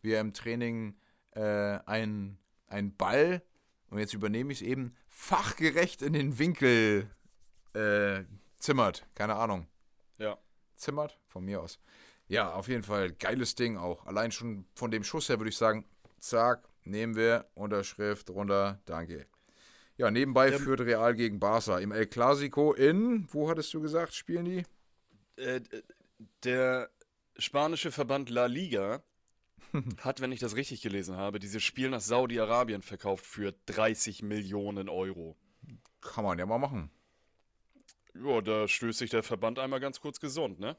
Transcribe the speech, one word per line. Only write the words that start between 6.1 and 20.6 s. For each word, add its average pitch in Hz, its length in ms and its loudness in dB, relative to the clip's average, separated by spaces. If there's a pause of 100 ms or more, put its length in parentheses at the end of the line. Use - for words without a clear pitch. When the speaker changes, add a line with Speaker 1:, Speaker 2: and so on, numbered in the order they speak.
Speaker 1:
den 139 260 0
Winkel, 113 680 6 (640)
äh, 104 500 2 (340)
zimmert. 120 480 2 (100)
Keine 107 200 -2
Ahnung. 101 320 -2 (500)
Speaker 2:
Ja. 107 200 -4 (380)
Speaker 1:
Zimmert? 147 520 -6
Von 92 180 -12
mir 95 160 -4
aus. - 180 -14 (480)
Ja, 98 260 0
auf 98 140 -6
jeden 120 160 -2
Fall 98 280 -2
geiles 113 440 -2
Ding 117 220 0
auch. 87 280 -6
Allein 110 260 -2
schon 110 420 -8
von 120 180 -6
dem 110 120 -2
Schuss 151 260 -4
her 120 100 2
würde 110 100 -4
ich - 80 -6
sagen, 110 280 2 (340)
zack, 117 480 2 (160)
nehmen 110 320 -4
wir, 113 380 4
Unterschrift 104 800 -4
runter, 98 540 0
danke. 82 420 -8 (680)
Ja, 117 160 2
nebenbei 135 400 6
Speaker 2:
Ähm, 139 80 0
Speaker 1:
führt 131 220 0